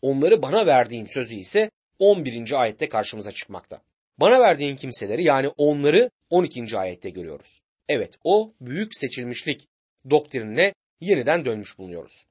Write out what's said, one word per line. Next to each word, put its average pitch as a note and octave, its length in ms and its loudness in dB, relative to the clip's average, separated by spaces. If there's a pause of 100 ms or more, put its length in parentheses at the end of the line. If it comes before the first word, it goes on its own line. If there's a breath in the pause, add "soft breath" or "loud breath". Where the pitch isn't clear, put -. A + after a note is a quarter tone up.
"Onları C#3 400 2
bana G#3 240 0
verdiğin" A#2+ 400 2
sözü A#2 280 -8
ise G3+ 360 -2 (280)
on G3 260 4
birinci A#2 320 -6
ayette A#2+ 320 -2
karşımıza G#2 440 -6
çıkmakta. - 500 -14 (360)
Bana A3+ 220 6
verdiğin D3 360 2
kimseleri, A#2+ 480 -6
yani C#3 240 2
onları D3+ 600 2 (200)
on F3+ 140 4
ikinci A2+ 340 -6
ayette F#2 320 -6
görüyoruz. D#2+ 500 -14 (280)
Evet, A#2 360 -2
o G#3+ 360 2
büyük D#3+ 360 -8
seçilmişlik B2 720 -6 (420)
doktrinine C#3+ 640 0 (260)
yeniden D#3+ 440 0
dönmüş G#2+ 340 -6
bulunuyoruz. F2 520 -16